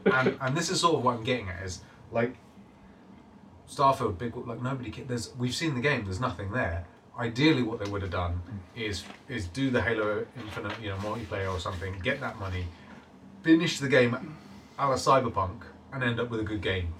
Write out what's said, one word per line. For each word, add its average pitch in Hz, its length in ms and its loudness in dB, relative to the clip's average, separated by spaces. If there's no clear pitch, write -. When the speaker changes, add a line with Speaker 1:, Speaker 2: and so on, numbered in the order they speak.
Speaker 1:
<laughs> - 80 6
Speaker 2:
And, 127 280 2
and 135 160 0
this 170 120 0
is 185 120 2
sort 165 140 4
of 120 100 0
what 123 100 4
I'm 113 80 -8
getting 120 260 -2
at 90 140 -8
is, 95 180 -8
like, 120 240 0
Starfield, 131 480 4
big, 120 180 -6
like, 120 260 -8
nobody 123 300 -4
ca-, - 160 -10
there's, 123 300 -4
we've 123 160 0
seen 156 220 0
the 123 60 0
game, 131 240 2
there's 92 140 -4
nothing 110 320 -4
there. 110 340 -2
Ideally, 123 440 4
what 107 200 -4
they 101 80 -4
would 101 100 -2
have 92 100 -4
done 87 300 -2
is, 104 280 -6
is 110 200 -4
do 135 220 0
the 120 120 2
Halo 110 440 0
Infinite, 107 440 -8
you 107 80 -8
know, 98 80 -4
multiplayer 101 560 -4
or 92 60 -2
something, 95 420 -4
get 135 200 -2
that 117 180 -6
money, 92 260 -4
finish 160 360 6
the 139 100 -2
game 123 260 6
a 139 100 2
la 131 80 4
Cyberpunk, - 680 2
and 131 120 -6
end 120 160 0
up 120 100 -2
with 113 100 -2
a 110 40 -2
good 104 180 -4
game 87 380 -2